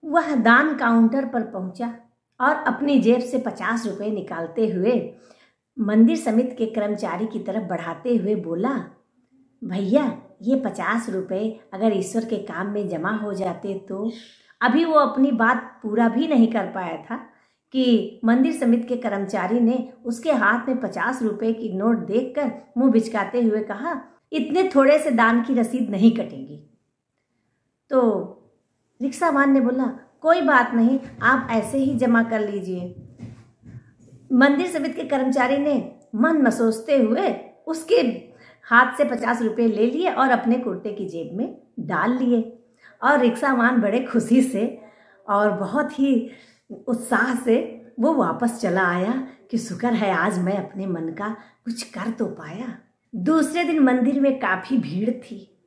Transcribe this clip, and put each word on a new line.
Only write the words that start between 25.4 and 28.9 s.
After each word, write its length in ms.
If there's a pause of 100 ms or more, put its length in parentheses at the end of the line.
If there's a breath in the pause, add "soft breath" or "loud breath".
की 120
रसीद 360
नहीं 220
कटेगी।" 580 (1200)
तो 100 (1000)